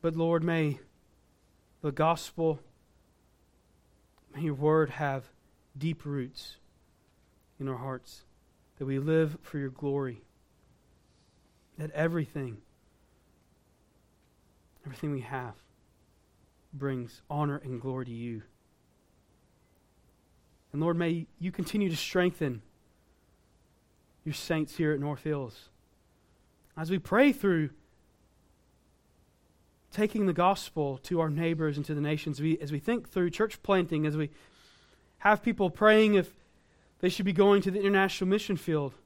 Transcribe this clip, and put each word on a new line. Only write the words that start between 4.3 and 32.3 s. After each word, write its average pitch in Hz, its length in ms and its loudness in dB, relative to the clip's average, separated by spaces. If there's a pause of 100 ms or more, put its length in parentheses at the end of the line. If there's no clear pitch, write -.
may 143 100 -8
your 160 100 -2
word 151 380 2
have 139 380 -6 (480)
deep 156 280 -6
roots 139 500 -8 (1040)
in 135 80 -6
our 135 80 -6
hearts, 127 460 -12 (560)
that 139 80 -8
we 135 120 -2
live 156 440 2
for - 160 -10
your 139 140 -4
glory, 135 500 -4 (1600)
that 156 140 -8
everything, 151 680 -4 (2250)
everything 147 260 -8
we 135 100 -4
have 120 340 -8 (1160)
brings 131 580 -6
honor 147 320 -2
and 123 200 -10
glory 131 240 -6
to 123 80 -12
you. 117 300 -10 (2250)
And 143 100 -6
Lord, 170 140 0
may 170 320 -2 (100)
you 180 140 -6
continue 196 380 -2
to 160 80 -4
strengthen 175 640 0 (1600)
your 151 100 -6
saints - 420 -4
here 156 160 0
at 143 80 0
North 143 240 -6
Hills. 139 460 -6 (1040)
As 160 160 -4
we 190 80 0
pray 254 320 6
through 170 380 2 (2250)
taking 208 360 0
the 180 80 2
gospel 160 640 0
to 165 240 -2
our 160 80 2
neighbors 156 480 -2
and 147 80 -4
to 156 100 -4
the 147 60 -2
nations, 147 400 -4